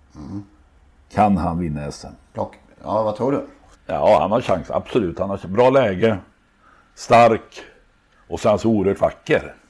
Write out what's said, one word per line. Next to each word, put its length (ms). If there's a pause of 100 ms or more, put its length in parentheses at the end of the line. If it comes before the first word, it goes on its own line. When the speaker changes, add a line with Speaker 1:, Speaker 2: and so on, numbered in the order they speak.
(160)
Speaker 1:
Mm. 280 (680)
Speaker 2:
Kan 240
han 220
vinna 260
S 220
M? 60 (280)
Speaker 1:
Och, 140 (280)
ja, 200
vad 120
tror 160
du? 100 (440)
Speaker 2:
Ja, 360
han 100
har 100
chans, 300
absolut. 480
Han 100
har 180
bra 220
läge, 480 (800)
stark 640 (680)
och 100
sen 200
så 100
oerhört 320
vacker. 520 (160)